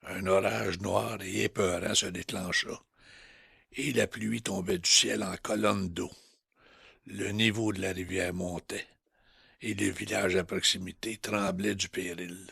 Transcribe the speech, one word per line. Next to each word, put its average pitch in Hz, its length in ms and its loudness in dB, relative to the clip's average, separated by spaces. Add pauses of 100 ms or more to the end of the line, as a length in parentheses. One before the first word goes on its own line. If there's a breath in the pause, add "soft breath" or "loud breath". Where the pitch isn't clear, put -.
Un 92 200 -4
orage 98 540 4
noir 101 420 0
et 101 220 -2
épeurant 90 500 0
se - 120 2
déclencha, 90 760 -4 (880 loud breath)
et 139 200 -4
la 113 140 4
pluie 110 360 -4
tombait 98 360 -2
du 85 100 0
ciel - 340 6
en 92 200 -2
colonne 104 460 2
d'eau. 87 220 -4 (960 loud breath)
Le 101 240 -4
niveau 107 420 4
de 95 80 -4
la 95 120 -2
rivière 90 420 -2
montait, 90 520 -6 (720 soft breath)
et 110 140 -4
le 101 160 2
village 98 460 0
à 92 80 4
proximité 95 760 -2
tremblait 101 560 0
du 98 140 -4
péril. 90 640 -8